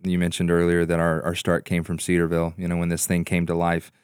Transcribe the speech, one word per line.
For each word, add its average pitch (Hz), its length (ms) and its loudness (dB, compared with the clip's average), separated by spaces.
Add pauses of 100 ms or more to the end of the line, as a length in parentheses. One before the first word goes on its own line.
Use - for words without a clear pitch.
You 92 140 0
mentioned 87 320 0
earlier 85 360 4
that 82 160 0
our, 82 220 2
our 85 120 -2
start 87 300 0
came 85 180 0
from 85 160 -6
Cedarville. 85 580 0
You 90 120 -4
know, 87 80 0
when 85 100 0
this 85 180 -2
thing 87 200 0
came 87 220 0
to 85 80 -2
life, 85 360 -2 (120)